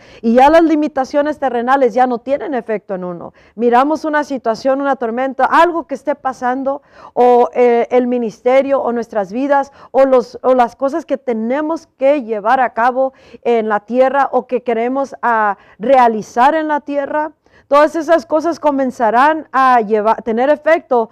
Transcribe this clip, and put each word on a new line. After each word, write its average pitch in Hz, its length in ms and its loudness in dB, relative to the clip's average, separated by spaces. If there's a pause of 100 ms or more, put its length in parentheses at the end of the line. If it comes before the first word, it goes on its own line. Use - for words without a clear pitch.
(200)
y 226 140 0
ya 262 160 6
las 330 120 6
limitaciones 294 760 -2
terrenales 247 560 0
ya 247 120 2
no 240 120 -2
tienen 285 340 -6
efecto 214 440 -6
en 180 80 -8
uno. 175 280 -12 (220)
Miramos 240 500 2
una 294 200 -2
situación, 262 560 -4
una 277 160 -2
tormenta, 254 500 -4
algo 330 400 2
que - 80 -12
esté 285 200 -6
pasando, 262 680 -6 (320)
o, 240 400 4
eh, 240 360 2
el 247 160 2
ministerio, 247 760 0
o 233 100 -4
nuestras 220 400 -6
vidas, 277 400 -2 (180)
o 262 140 4
los, 262 380 0
o 254 120 2
las 240 220 0
cosas 277 300 -4
que 277 100 -4
tenemos 262 720 -4 (100)
que 277 260 2
llevar 220 380 -2
a 240 140 -2
cabo 254 400 0 (280)
en 226 260 0
la 208 120 -2
tierra, 262 520 0
o 254 140 -2
que 247 160 -4
queremos, 247 600 -4
ah, 220 340 0 (220)
realizar 240 760 2
en 311 140 -4
la 294 120 -2
tierra. 285 520 -6 (360)
Todas 294 280 2
esas 320 300 0
cosas 311 340 -2
comenzarán 269 920 0
a 254 280 4
llevar, 214 420 0
tener 240 280 -2
efecto 294 600 0